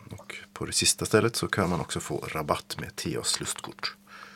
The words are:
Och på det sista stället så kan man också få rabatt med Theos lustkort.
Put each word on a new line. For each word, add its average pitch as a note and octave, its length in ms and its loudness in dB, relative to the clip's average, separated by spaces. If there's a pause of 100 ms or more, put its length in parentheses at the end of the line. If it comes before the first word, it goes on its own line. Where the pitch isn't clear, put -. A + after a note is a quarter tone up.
Och - 260 -12 (180)
på - 120 -6
det - 80 -4
sista - 320 4
stället G#2+ 300 6
så - 120 0
kan F#2 220 2
man E2+ 120 2
också - 180 -4
få - 280 -4
rabatt D#2 520 -2
med E2 160 -8
Theos - 440 -2
lustkort. - 560 -6 (400)